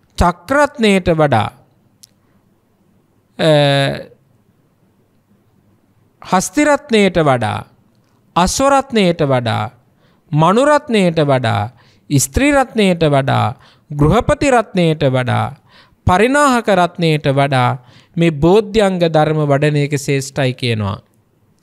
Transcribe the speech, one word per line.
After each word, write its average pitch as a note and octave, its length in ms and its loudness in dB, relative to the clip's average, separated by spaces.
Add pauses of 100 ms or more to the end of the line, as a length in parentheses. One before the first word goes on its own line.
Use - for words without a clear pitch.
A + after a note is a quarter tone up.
(180)
චක්‍රරත්නයට G3+ 920 0
වඩා, C#3 380 0 (1900)
අ, E3 100 -2 (2750)
හස්තිරත්නයට G#3+ 960 0
වඩා, A#2 480 -2 (720)
අශ්වරත්නයට A3 840 0
වඩා, A#2 420 -2 (680)
මනුරත්නයට G3+ 880 2
වඩා, A#2+ 500 -2 (400)
ස්ත්‍රීරත්නයට A3 960 0
වඩා, C3 500 0 (360)
ගෘහපති G#3+ 600 0
රත්නයට F3+ 540 0
වඩා, B2 420 -2 (600)
පරිණාහක A#3+ 640 2
රත්නයට E3+ 580 0
වඩා C3+ 520 0 (340)
මේ E3+ 200 0
බෝධ්‍යංග G3 680 0
ධර්ම D#3 440 0
වඩන D3 320 0
එක C#3+ 180 -2
ශ්‍රේෂ්ඨයි C3+ 600 -4
කියනවා. G#2+ 440 -4 (640)